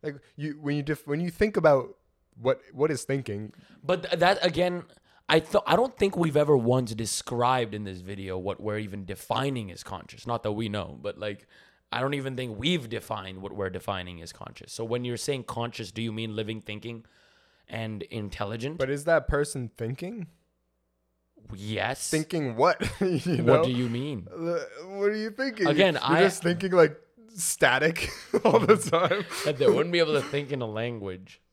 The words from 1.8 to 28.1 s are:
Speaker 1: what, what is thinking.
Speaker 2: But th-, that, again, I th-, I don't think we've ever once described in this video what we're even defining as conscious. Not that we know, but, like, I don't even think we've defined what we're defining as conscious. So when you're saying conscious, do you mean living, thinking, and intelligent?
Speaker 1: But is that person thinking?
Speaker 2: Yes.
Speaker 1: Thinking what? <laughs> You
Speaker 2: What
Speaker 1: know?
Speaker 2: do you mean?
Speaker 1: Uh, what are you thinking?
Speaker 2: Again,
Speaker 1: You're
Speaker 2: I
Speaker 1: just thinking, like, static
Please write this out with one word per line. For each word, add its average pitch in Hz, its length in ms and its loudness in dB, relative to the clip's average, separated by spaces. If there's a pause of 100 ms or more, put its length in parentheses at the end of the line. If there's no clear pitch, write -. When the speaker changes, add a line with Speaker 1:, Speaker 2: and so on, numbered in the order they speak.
Speaker 1:
what, 131 220 2 (120)
what 151 180 2
is 131 120 -4
thinking. 107 500 -4 (300)
Speaker 2:
But 165 200 0
th-, - 160 -2
that, 180 260 4
again, 175 380 0 (460)
I 160 100 8
th-, 190 260 0
I 165 100 4
don't 247 200 2
think 196 220 0
we've 160 200 2
ever 147 200 6
once 120 360 2
described 117 800 -2
in 107 120 -6
this 92 160 -10
video 95 360 -8
what 92 220 -6
we're 107 200 -4
even 101 260 -10
defining 113 680 -4
as - 120 -16
conscious. - 440 -14
Not 117 160 -4
that 107 80 -2
we 110 180 -4
know, 95 320 -6
but, 104 160 -8
like, 104 300 -10 (440)
I 117 100 -2
don't 139 120 -2
even 135 220 -6
think 120 240 -8
we've 139 300 0
defined 95 520 -8
what 98 120 -10
we're 95 160 -4
defining 90 520 -8
as 82 120 -16
conscious. - 400 -18
So 113 100 -8
when 120 220 -4
you're 120 120 -4
saying 135 280 -4
conscious, 117 460 -8
do 110 100 -6
you 113 100 -4
mean 110 240 -6
living, 110 240 -6
thinking, 110 460 -12 (640)
and 110 340 -6
intelligent? 110 760 -6
Speaker 1:
But 131 100 -2
is 143 160 -4
that 165 220 4
person 143 500 -2
thinking? 170 500 -8 (1300)
Speaker 2:
Yes. 104 540 -4
Speaker 1:
Thinking 156 480 -2
what? 160 240 4 (140)
<laughs> - 60 -4
You 175 420 0
Speaker 2:
What - 20 2
Speaker 1:
know? 156 180 8
Speaker 2:
do 131 80 2
you 123 180 0
mean? 120 400 -6
Speaker 1:
Uh, 165 300 -4 (380)
what 202 120 2
are 214 60 0
you 214 140 -4
thinking? 220 380 0
Speaker 2:
Again, 165 260 6
Speaker 1:
You're - 100 -2 (140)
Speaker 2:
I 170 40 8
Speaker 1:
just 190 200 4
thinking, 175 300 0
like, 160 280 8 (360)
static 156 720 2 (180)